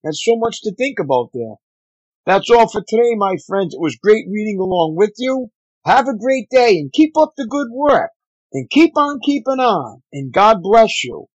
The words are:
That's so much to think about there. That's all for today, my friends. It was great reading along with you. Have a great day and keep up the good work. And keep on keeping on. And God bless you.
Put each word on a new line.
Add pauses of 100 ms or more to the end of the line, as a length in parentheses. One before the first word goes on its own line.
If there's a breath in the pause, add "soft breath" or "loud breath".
That's
so
much
to
think
about
there. (680)
That's
all
for
today,
my (100)
friends.
It
was
great
reading
along
with
you. (360)
Have
a
great
day
and
keep
up
the
good
work. (420)
And
keep
on
keeping
on. (120)
And
God
bless
you.